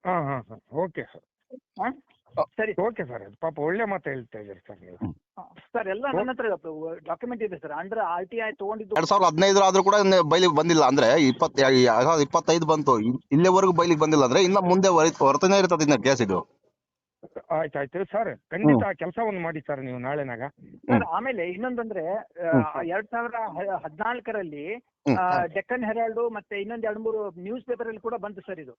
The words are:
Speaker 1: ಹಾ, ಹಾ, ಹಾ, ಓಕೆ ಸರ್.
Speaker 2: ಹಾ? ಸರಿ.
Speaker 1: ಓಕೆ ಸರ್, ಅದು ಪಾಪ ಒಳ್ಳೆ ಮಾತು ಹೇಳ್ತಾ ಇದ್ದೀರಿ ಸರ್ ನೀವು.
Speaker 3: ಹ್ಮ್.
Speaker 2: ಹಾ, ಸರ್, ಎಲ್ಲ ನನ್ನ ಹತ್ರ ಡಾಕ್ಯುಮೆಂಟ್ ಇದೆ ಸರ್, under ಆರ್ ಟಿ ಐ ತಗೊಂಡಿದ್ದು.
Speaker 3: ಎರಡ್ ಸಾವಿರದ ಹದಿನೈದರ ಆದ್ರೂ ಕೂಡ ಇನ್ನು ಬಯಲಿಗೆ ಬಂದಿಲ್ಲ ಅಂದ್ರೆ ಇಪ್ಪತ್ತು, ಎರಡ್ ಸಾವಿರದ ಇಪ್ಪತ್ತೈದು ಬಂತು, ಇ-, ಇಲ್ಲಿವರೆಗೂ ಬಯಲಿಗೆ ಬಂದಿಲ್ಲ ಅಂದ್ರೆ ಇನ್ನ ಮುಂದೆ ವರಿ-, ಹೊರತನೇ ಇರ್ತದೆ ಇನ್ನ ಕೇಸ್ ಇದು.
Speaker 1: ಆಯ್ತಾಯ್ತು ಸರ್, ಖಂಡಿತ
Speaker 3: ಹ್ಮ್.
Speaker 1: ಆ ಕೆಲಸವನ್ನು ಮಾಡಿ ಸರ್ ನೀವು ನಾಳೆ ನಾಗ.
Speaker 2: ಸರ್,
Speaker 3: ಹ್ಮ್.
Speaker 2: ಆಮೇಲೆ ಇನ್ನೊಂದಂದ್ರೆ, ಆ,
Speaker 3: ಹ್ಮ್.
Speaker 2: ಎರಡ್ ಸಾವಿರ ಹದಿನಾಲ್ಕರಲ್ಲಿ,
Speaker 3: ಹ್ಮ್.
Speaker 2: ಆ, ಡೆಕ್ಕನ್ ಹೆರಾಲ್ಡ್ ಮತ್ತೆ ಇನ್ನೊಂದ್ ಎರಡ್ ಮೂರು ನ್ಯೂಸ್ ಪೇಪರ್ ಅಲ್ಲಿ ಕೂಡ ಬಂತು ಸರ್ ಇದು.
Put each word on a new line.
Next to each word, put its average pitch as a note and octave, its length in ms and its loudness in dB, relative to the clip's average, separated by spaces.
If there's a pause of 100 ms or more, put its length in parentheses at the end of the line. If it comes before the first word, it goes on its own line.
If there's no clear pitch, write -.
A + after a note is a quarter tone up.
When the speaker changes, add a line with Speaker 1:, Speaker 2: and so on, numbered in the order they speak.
Speaker 1:
ಹಾ, F3+ 160 -2
ಹಾ, C#3 260 -6
ಹಾ, A2+ 300 -12
ಓಕೆ E3 240 -6
ಸರ್. - 540 -20
Speaker 2:
ಹಾ? A3+ 340 -8 (640)
ಸರಿ. A3 240 -4
Speaker 1:
ಓಕೆ G#3+ 240 -4
ಸರ್, A#2+ 180 -12
ಅದು G2+ 180 -20
ಪಾಪ D#3+ 180 -8
ಒಳ್ಳೆ F3+ 260 -2
ಮಾತು F#3+ 260 -6
ಹೇಳ್ತಾ A#2+ 280 -12
ಇದ್ದೀರಿ G2+ 200 -16
ಸರ್ F#2+ 220 -20
ನೀವು. F2+ 160 -20
Speaker 3:
ಹ್ಮ್. F2+ 180 -8 (240)
Speaker 2:
ಹಾ, - 160 -20 (180)
ಸರ್, G#3+ 160 -6
ಎಲ್ಲ A3 260 -6
ನನ್ನ A#3 160 -2
ಹತ್ರ A#3+ 160 -6 (580)
ಡಾಕ್ಯುಮೆಂಟ್ A3 380 -8
ಇದೆ F#3 160 -8
ಸರ್, D3 140 -14
under F#3+ 260 -8
ಆರ್ F3+ 300 -6
ಟಿ A#3 80 -12
ಐ A3 160 -6
ತಗೊಂಡಿದ್ದು. G#3 420 -8
Speaker 3:
ಎರಡ್ D#3+ 120 0
ಸಾವಿರದ G3 200 2
ಹದಿನೈದರ G3 360 4
ಆದ್ರೂ F#3+ 200 4
ಕೂಡ G3+ 120 4
ಇನ್ನು F#3+ 340 4
ಬಯಲಿಗೆ E3+ 280 4
ಬಂದಿಲ್ಲ D#3+ 280 4
ಅಂದ್ರೆ C3+ 440 6
ಇಪ್ಪತ್ತು, C#3 340 0
ಎರಡ್ C3 420 6
ಸಾವಿರದ D#3 180 4
ಇಪ್ಪತ್ತೈದು D#3+ 440 2
ಬಂತು, C#3+ 340 2
ಇ-, B2 200 -2 (120)
ಇಲ್ಲಿವರೆಗೂ F#3 400 6
ಬಯಲಿಗೆ E3+ 280 2
ಬಂದಿಲ್ಲ D#3 240 4
ಅಂದ್ರೆ C3+ 180 4
ಇನ್ನ F#3 160 4
ಮುಂದೆ F#3 300 4
ವರಿ-, E3 300 4
ಹೊರತನೇ D3 400 4
ಇರ್ತದೆ E3+ 260 2
ಇನ್ನ C#3 180 2
ಕೇಸ್ B2+ 200 2
ಇದು. F#2+ 380 -4 (880)
Speaker 1:
ಆಯ್ತಾಯ್ತು D#3 540 -6
ಸರ್, G3 320 -6 (140)
ಖಂಡಿತ F#3 200 2
Speaker 3:
ಹ್ಮ್. A2+ 140 4
Speaker 1:
ಆ G3 80 -4
ಕೆಲಸವನ್ನು F#3+ 480 -6
ಮಾಡಿ E3 200 -8
ಸರ್ C#3 200 -8
ನೀವು B2+ 180 -10
ನಾಳೆ C#3 260 -6
ನಾಗ. B2 140 -10
Speaker 2:
ಸರ್, - 540 -8
Speaker 3:
ಹ್ಮ್. A3 100 4
Speaker 2:
ಆಮೇಲೆ F3+ 480 -6
ಇನ್ನೊಂದಂದ್ರೆ, G#3 640 -8
ಆ, F3+ 440 -4
Speaker 3:
ಹ್ಮ್. D#3+ 320 -4
Speaker 2:
ಎರಡ್ G#3 160 -6
ಸಾವಿರ A#3 280 -8 (500)
ಹದಿನಾಲ್ಕರಲ್ಲಿ, F#3+ 920 -8
Speaker 3:
ಹ್ಮ್. B3 440 -6
Speaker 2:
ಆ, F3+ 260 0
ಡೆಕ್ಕನ್ G3+ 400 -6
ಹೆರಾಲ್ಡ್ A3+ 480 -4
ಮತ್ತೆ G3+ 280 -10
ಇನ್ನೊಂದ್ A3 240 -10
ಎರಡ್ G#3+ 140 -6
ಮೂರು A3 320 -6
ನ್ಯೂಸ್ F#3+ 340 -12
ಪೇಪರ್ A#3 240 -8
ಅಲ್ಲಿ A3 120 -12
ಕೂಡ A#3 140 -8
ಬಂತು G3+ 260 -12
ಸರ್ F3+ 200 -14
ಇದು. B2+ 180 -18